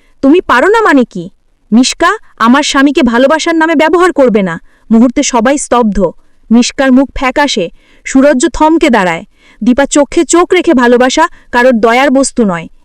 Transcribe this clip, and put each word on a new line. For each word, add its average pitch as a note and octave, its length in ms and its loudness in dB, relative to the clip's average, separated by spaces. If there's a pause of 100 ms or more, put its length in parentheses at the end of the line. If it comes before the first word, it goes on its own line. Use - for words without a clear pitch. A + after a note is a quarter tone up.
(220)
"তুমি D#4 200 2
পারো C4 260 0
না A4+ 140 0
মানে D4+ 220 2
কি? F3 260 -10 (420)
মিশকা, C4 460 0 (200)
আমার B3 260 0
স্বামীকে C#4 400 0
ভালোবাসার C4+ 520 0
নামে D#4+ 200 0
ব্যবহার E4+ 380 0
করবে A#3 280 0
না।" F3 180 -6 (320)
মুহূর্তে A#3+ 320 2
সবাই B3+ 340 -2
স্তব্ধ। G#3 540 -2 (400)
মিশকার B3 400 0
মুখ B3+ 240 2
ফ্যাকাশে। B3+ 540 -2 (360)
সুরজ্জ C#4 480 2
থমকে D#4 360 0
দাঁড়ায়। F#3 360 -2 (380)
দীপা B3 220 0
চোখে D#4+ 380 -2
চোখ E4+ 300 0
রেখে E4+ 200 0
ভালোবাসা B3+ 540 2 (240)
কারোর B3 220 2
দয়ার A#3 380 0
বস্তু B3+ 340 -2
নয়, F3 220 -6 (180)